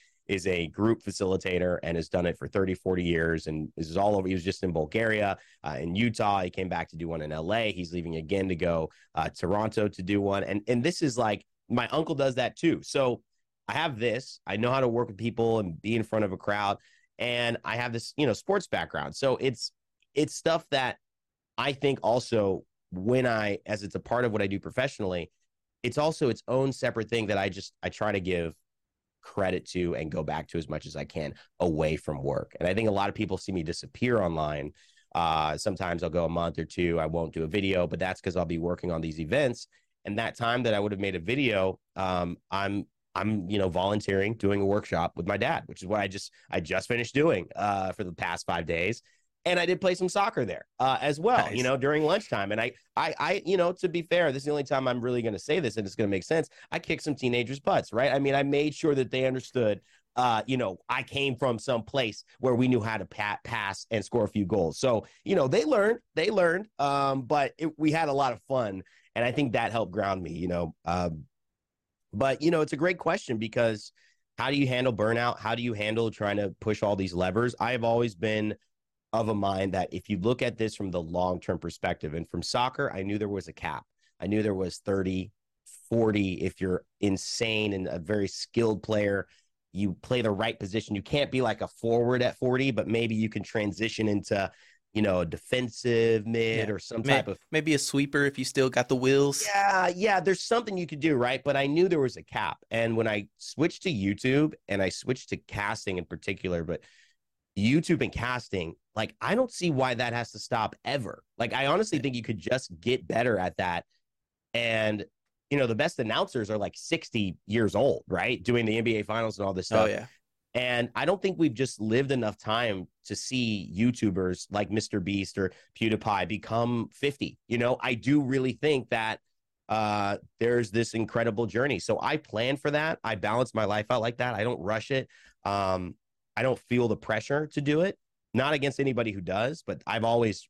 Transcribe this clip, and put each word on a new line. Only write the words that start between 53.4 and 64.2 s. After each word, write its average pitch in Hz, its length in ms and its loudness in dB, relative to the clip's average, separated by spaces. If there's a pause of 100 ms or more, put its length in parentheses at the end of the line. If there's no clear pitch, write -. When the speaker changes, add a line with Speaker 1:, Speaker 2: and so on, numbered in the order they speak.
Speaker 1:
you 180 140 2
know, 175 140 4
to 180 180 -2
be 170 100 -2
fair, 165 320 2
this 135 80 -4
is 135 60 -10
the 147 60 0
only 147 120 0
time 131 240 0
I'm 123 140 0
really 123 180 0
gonna 110 180 -2
say 156 220 0
this, 120 160 -2
and 104 100 -2
it's 92 80 -10
gonna 107 140 2
make 95 160 0
sense. 160 240 0 (240)
I 165 60 -4
kicked 165 240 -4
some 147 120 -2
teenagers' 123 460 0
butts, - 320 0
right? 127 180 2
I 135 80 4
mean, 139 160 2
I 139 80 2
made 143 320 2
sure 151 200 2
that 127 160 2
they 131 160 2
understood, 123 560 0 (340)
uh, 117 300 2
you 131 100 0
know, 101 220 -2 (100)
I 127 140 -2
came 139 340 -2
from 120 220 0
some 117 240 0
place 117 420 -2 (140)
where 123 160 4
we 127 140 4
knew 123 120 6
how 110 160 -2
to 95 80 -6
pa-, 104 400 -4
pass 107 460 -4
and 107 120 0
score 117 220 0